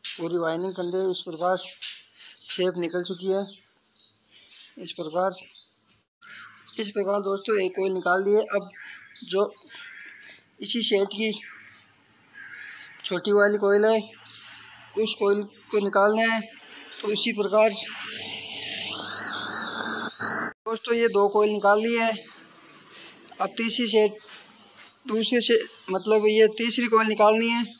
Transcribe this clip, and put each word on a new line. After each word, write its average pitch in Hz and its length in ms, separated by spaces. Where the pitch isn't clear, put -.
पूरी 170 360
winding 170 340
करते 180 240
हुए 190 140
इस 175 120
प्रकार 180 340
shape - 1200
निकल 175 260
चुकी 185 280
है। 196 140
इस - 160
प्रकार, 180 420
इस 208 100
प्रकार 202 320
दोस्तों 196 380
एक 185 120
coil 190 220
निकाल 185 300
दिए। 202 160
अब 185 180
जो 185 180
इसी 214 240
सेट 202 260
की 214 220
छोटी 185 280
वाली 208 260
coil 202 280
है 220 140
उस 214 180
coil 202 280
को 208 80
निकालना 202 440
है। 226 160
तो 214 100
इसी 214 220
प्रकार 208 360
दोस्तों 226 300
ये 233 140
दो 202 200
coil 214 220
निकाल 202 300
ली 233 140
है। 226 160
अब 196 160
तीसरी 226 300
सेट, 214 300
दूसरे 226 360
से, 226 180
मतलब 208 360
ये 214 200
तीसरी 240 300
coil 220 200
निकालनी 214 420
है 233 140